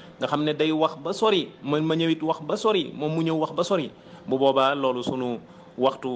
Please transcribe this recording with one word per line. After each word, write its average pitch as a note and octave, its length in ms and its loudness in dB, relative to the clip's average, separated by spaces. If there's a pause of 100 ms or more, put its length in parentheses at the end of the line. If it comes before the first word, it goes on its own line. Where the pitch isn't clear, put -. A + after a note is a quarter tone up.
(200)
nga C3 60 -2
xam D3 180 0
ne D3+ 100 2
day D#3 180 2
wax D#3 300 2
ba E3 100 -4
sori, G3 360 2 (140)
man D3 220 0
ma D#3+ 120 2
ñëwit D#3+ 260 2
wax D#3 200 -2
ba D#3+ 140 -4
sori, G#3 380 0
moom D3+ 200 -4
mu E3 80 0
ñëw D#3+ 160 0
wax D#3 160 -2
ba E3+ 100 0
sori, E3 260 -2 (360)
bu C3+ 120 0
boobaa C3+ 360 4
loolu B2+ 280 -2
sunu B2 360 -4 (380)
waxtu C3 400 0